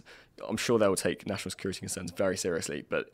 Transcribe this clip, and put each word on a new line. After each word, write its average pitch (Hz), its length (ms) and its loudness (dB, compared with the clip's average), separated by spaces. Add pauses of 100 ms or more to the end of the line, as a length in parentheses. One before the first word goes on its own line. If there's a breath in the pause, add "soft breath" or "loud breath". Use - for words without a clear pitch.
(480 loud breath)
I'm 107 80 0
sure 117 240 4
they 104 80 8
will 95 80 6
take - 320 0
national 95 240 -2
security - 300 -4
concerns 92 300 -6
very 95 260 0
seriously, 78 500 -2
but - 260 -2